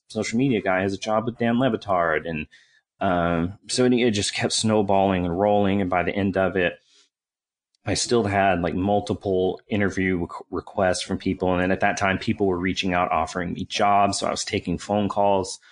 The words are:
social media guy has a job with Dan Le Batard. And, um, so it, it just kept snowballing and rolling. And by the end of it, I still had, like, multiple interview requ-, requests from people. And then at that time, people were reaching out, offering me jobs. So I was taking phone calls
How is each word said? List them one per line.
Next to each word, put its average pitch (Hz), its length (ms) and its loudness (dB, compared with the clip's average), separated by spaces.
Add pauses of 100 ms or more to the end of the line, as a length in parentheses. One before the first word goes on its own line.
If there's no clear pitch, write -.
social 110 300 -4
media 123 240 2
guy 92 200 0
has 98 120 -2
a 95 40 -4
job 110 280 -2
with 120 120 -6
Dan 117 220 0
Le 131 100 2
Batard. 85 600 0
And, 76 180 -6 (540)
um, 87 560 0 (100)
so 127 180 0
it, 123 80 4
it 120 180 4
just 101 220 -2
kept 113 200 -4
snowballing 98 720 2
and 85 140 -2
rolling. 101 420 2
And 92 80 -2
by 90 140 2
the 90 120 -4
end 98 220 0
of 95 180 2
it, 87 240 0 (1080)
I 95 100 -2
still 120 280 2
had, 98 380 2
like, 82 140 -2
multiple 98 920 0
interview 92 580 0
requ-, - 260 -12
requests 92 500 -2
from 92 160 -4
people. 92 340 0
And 90 100 2
then 92 100 0
at 92 100 -2
that 101 160 0
time, 95 200 0
people 104 300 -2
were 90 100 0
reaching 90 360 -2
out, 90 180 0
offering 87 400 -2
me 90 140 -8
jobs. 101 540 2
So - 80 -2
I - 40 -2
was - 140 -6
taking 92 320 -2
phone 101 320 -2
calls 101 500 0 (120)